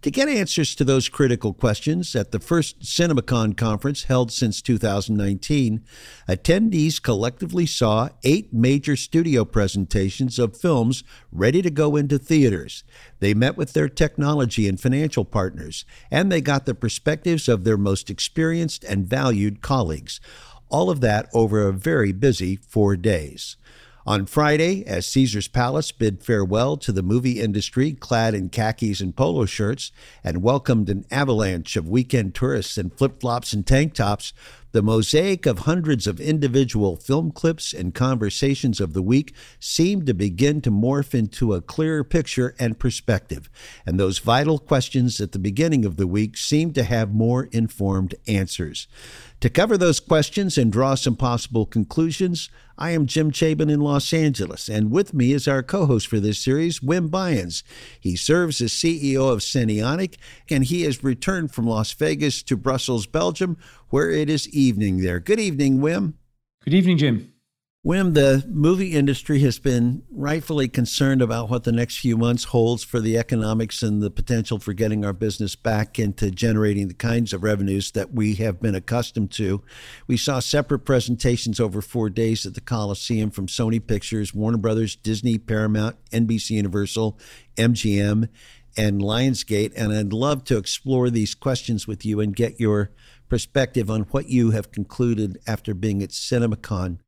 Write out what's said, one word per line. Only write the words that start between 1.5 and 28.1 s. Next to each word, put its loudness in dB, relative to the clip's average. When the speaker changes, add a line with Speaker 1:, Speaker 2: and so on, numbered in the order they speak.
Speaker 1:
questions -2
at -4
the -2
first -2
CinemaCon 0
conference -2
held 0
since -2
two 0
thousand 0
nineteen, 0
attendees 2
collectively -2
saw 2
eight 0
major 2
studio 2
presentations 0
of 0
films 2
ready 2
to 0
go 2
into 2
theaters. 2
They 4
met 2
with -4
their 2
technology 0
and 0
financial 0
partners, -4
and 2
they 2
got 0
the -2
perspectives -2
of 2
their 2
most 0
experienced -2
and -2
valued 0
colleagues. -2
All 0
of 0
that 2
over 2
a 2
very 0
busy 0
four 2
days. -4
On 0
Friday, 2
as -4
Caesar's 2
Palace -2
bid -2
farewell 0
to -6
the 0
movie 0
industry 0
clad 0